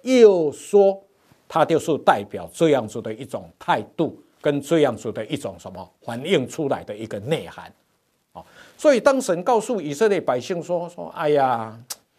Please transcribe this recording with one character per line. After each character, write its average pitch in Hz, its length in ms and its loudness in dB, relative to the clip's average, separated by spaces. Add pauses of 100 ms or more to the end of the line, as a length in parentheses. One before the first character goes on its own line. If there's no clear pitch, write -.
“又 208 500 6
说” 196 480 2 (480)
它 156 180 2
就 160 140 2
是 143 200 -2
代 113 300 2
表 87 240 -12
这 165 180 2
样 120 160 0
子 113 140 -12
的 110 120 -8
一 120 100 -14
种 95 340 -12
态 143 240 -2 (140)
度， 156 240 -4 (220)
跟 143 200 0
这 160 200 2
样 123 140 2
子 107 160 -8
的 110 140 -8
一 139 120 -6
种 95 200 -8
什 95 140 -16
么 95 180 -16 (120)
反 123 240 -10
映 160 220 0
出 143 220 -6
来 - 140 -4
的 107 120 -10
一 110 100 -12
个 110 160 -8
内 120 260 -6
涵。 - 240 -18 (640)
哦， 87 100 -20 (340)
所 302 160 6
以 226 60 4
当 269 220 2
神 175 220 -2
告 240 160 2
诉 220 200 -6
以 147 140 -8
色 220 140 2
列 196 120 0
百 160 200 -2
姓 170 220 -8
说， 175 280 -6
说 165 260 -14
，“哎 156 140 -2
呀， 117 500 0 (400)